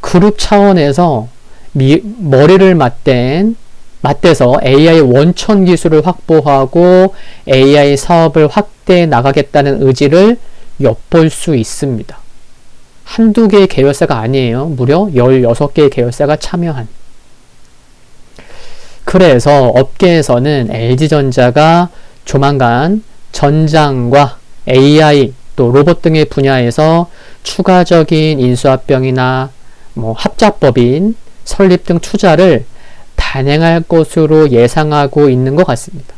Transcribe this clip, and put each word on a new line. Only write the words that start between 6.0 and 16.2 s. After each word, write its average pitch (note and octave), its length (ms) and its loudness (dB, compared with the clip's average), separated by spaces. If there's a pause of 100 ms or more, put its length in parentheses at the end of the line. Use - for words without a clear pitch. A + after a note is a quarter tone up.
확보하고 E3+ 1080 2 (340)
에이아이 C#3+ 500 4
사업을 D#3+ 500 2
확대해 F3+ 580 0
나가겠다는 C#3 800 0
의지를 D#3+ 540 2 (420)
엿볼 E3 480 0
수 - 260 -4
있습니다. A#2 640 -6 (920)
한두 A3+ 380 2
개의 G3 180 4
계열사가 C#3 540 0
아니에요. B2+ 480 -2
무려 D3+ 480 -2
열여섯 B2+ 580 2
개의 D3 160 2
계열사가 C3+ 460 -2